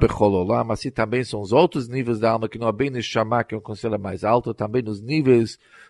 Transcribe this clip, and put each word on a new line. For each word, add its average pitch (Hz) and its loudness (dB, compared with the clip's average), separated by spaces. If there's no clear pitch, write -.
בכל 107 4
עולם, 104 2
assim 113 -4
também 117 -2
são 107 -8
os 98 -10
outros 139 4
níveis 120 -2
da 113 2
alma, 113 0
que 113 -12
não 117 -2
é 107 2
bem 139 -2
neshama, 117 -2
que - -8
é 107 -6
um - -8
conselho 107 -4
mais 95 -8
alto, 117 0
também 113 -2
nos 107 -8
níveis 127 4